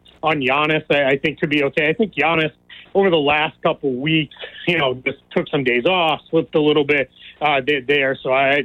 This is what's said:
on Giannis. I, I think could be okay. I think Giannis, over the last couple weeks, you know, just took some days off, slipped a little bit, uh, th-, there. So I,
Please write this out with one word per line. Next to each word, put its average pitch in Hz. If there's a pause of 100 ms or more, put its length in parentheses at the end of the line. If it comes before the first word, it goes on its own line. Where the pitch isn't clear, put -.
(220)
on 156
Giannis. 151
I, 143
I 139
think 151
could 156
be 147
okay. 147
I 160
think 196
Giannis, 160 (420)
over 196
the 165
last 151
couple 147
weeks, 151 (300)
you 175
know, 131
just 127 (160)
took 170
some 143
days 120
off, 165 (100)
slipped 160
a 160
little 151
bit, 143 (300)
uh, 147
th-, 131
there. 135
So 131
I, 135